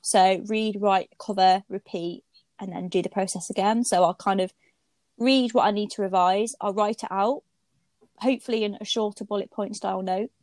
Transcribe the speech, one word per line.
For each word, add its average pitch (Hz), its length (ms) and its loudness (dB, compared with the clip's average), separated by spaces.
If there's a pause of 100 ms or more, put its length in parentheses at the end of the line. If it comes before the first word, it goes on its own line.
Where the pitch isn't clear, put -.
So 190 440 4
read, 220 360 -2
write, 196 280 2 (100)
cover, 190 500 2
repeat, 175 540 -8 (360)
and 196 120 -10
then 180 180 -8
do 180 120 0
the 185 80 -4
process 190 400 -4
again. 214 340 0
So 180 200 4
I'll 175 100 4
kind 196 280 -2
of 185 120 -4 (640)
read 247 380 2
what - 100 4
I 208 60 2
need 208 200 -2
to 208 120 -4
revise, 190 580 2
I'll 202 120 -2
write 208 300 0
it - 80 -8
out, 214 300 0 (760)
hopefully 233 440 0
in 208 160 -4
a 214 60 -12
shorter 214 400 -4
bullet 208 240 -4
point 202 260 -6
style 190 280 -4
note. 190 260 -4 (140)